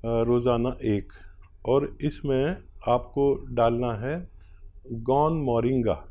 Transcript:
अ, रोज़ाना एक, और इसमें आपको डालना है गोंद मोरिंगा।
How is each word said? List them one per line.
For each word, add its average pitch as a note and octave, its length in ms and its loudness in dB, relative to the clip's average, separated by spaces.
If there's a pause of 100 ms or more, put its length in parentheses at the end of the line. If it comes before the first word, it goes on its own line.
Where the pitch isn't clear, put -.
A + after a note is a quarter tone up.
अ, - 0 -
रोज़ाना A#2 760 2
एक, G2+ 240 0 (580)
और C#3 360 0
इसमें C#3+ 560 -2 (300)
आपको C3+ 640 0
डालना A#2+ 440 2
है C#3 360 -6 (640)
गोंद C#3+ 520 2
मोरिंगा। A#2+ 680 2